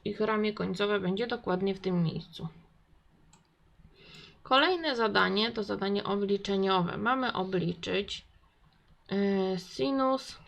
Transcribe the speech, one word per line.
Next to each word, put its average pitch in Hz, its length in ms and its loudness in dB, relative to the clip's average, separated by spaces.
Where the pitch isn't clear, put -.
ich 214 160 -4
ramię 214 320 2
końcowe 202 480 0
będzie 190 260 0
dokładnie 196 480 -2
w 190 60 -12
tym 180 220 0
miejscu. 165 460 -6
Kolejne 311 540 4
zadanie 208 560 2
to 220 120 -4
zadanie 202 400 -2
obliczeniowe. 196 920 2
Mamy 247 340 0
obliczyć, 185 920 -2
y, 190 460 0
sinus 262 880 -2